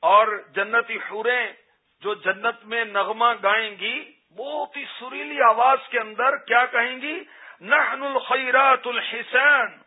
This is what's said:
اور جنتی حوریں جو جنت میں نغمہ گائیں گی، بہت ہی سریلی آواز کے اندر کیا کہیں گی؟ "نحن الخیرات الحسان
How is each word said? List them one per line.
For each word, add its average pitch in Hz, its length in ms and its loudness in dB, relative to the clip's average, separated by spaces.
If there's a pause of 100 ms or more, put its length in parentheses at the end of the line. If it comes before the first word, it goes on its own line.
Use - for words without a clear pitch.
اور 208 420 4 (120)
جنتی 226 420 -2
حوریں 220 560 -4 (480)
جو 208 140 -4
جنت 208 500 -4
میں 226 200 -4
نغمہ 208 400 -2 (180)
گائیں 214 280 0
گی، 214 400 -8 (260)
بہت 285 400 -8
ہی 277 80 -10 (160)
سریلی 285 420 -6
آواز 247 360 6 (120)
کے 240 80 -2
اندر 226 380 -2
کیا 247 300 2
کہیں 247 340 -2
گی؟ 302 240 -8 (360)
"نحن 269 420 0
الخیرات 262 840 2
الحسان 247 1000 0